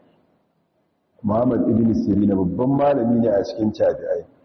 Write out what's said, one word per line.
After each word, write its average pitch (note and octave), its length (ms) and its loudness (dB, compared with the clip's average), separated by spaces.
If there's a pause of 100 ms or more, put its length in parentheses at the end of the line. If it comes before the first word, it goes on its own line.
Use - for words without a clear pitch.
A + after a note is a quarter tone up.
(1200)
Muhammad A2+ 480 0
ibn A2+ 240 2
Sirin G2+ 400 0
babban F#2+ 420 -2
malami B2+ 440 2
ne A2+ 80 2
a G2+ 160 0
cikin G#2+ 280 -4
tabi'ai. F2+ 520 -2 (200)